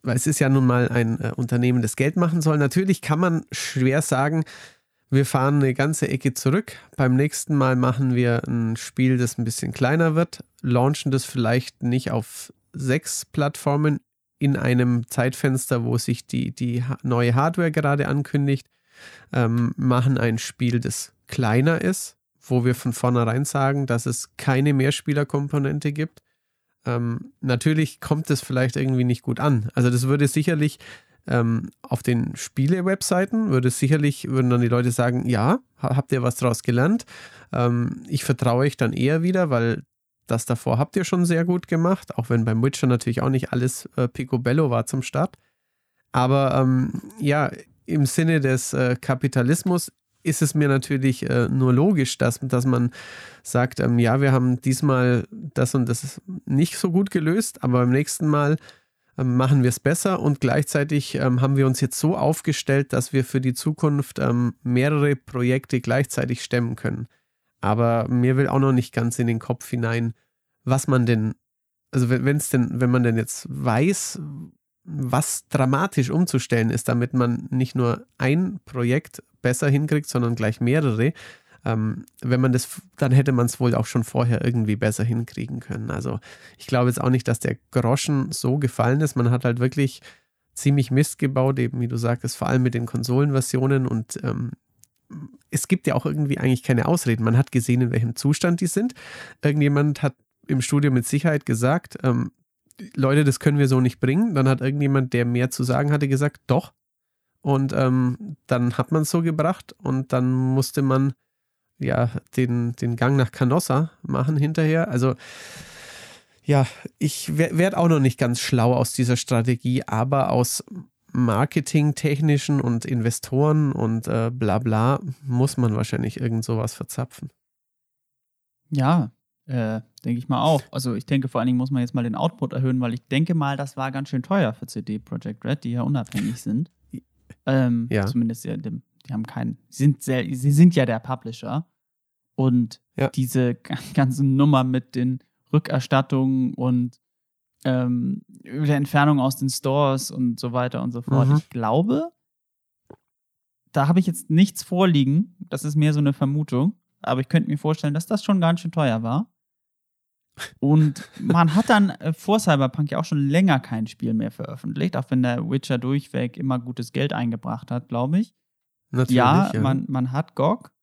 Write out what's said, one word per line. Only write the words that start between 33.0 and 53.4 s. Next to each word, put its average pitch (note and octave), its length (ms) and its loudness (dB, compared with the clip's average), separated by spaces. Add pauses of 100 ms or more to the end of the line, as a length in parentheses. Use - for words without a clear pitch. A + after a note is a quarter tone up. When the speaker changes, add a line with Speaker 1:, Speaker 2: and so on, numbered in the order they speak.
Speaker 1:
würde B2+ 200 2
es - 100 -4
sicherlich, C#3+ 500 0
würden B2+ 200 2
dann A#2+ 100 4
die A#2+ 80 2
Leute B2 240 2
sagen, B2 360 0
„Ja, B2 320 2 (220)
ha-, C3 140 -2
habt - 160 -2
ihr C3 100 0
was B2 140 -2
draus A#2+ 280 -2
gelernt? C#3 420 0 (480)
Ähm, A#2+ 560 -2
ich D3 160 -4
vertraue B2 400 0
euch C#3 100 -2
dann A#2+ 160 0
eher D#3 320 0
wieder, F3+ 260 0
weil A#2 340 0 (440)
das A2+ 180 -2
davor A#2 320 -2
habt D3 200 -2
ihr F3+ 80 0
schon F3+ 200 0
sehr E3+ 200 2
gut F3+ 220 -2
gemacht“, F3 500 -2
auch A#2 120 -6
wenn A#2 140 2
beim A2+ 180 0
Witcher C3+ 260 0
natürlich A#2+ 340 0
auch C3 80 0
nicht C3 240 -2
alles, B2+ 420 -2
äh, B2 140 0
picobello B2+ 600 0
war A2+ 160 0
zum C3 160 -4
Start. - 360 -4 (720)
Aber, C3 440 2
ähm, C3 460 0 (180)
ja, D3 320 0 (340)
im D3+ 200 2
Sinne D#3+ 340 2
des, C3 340 0
äh, B2+ 260 2
Kapitalismus C#3 920 0 (300)
ist - 200 -2
es D3+ 140 0
mir D3 140 4
natürlich, C3+ 600 0
äh, B2 200 2
nur C3 240 4
logisch, D3 440 2
dass, A#2+ 240 0
dass B2+ 240 0
man B2 260 2 (520)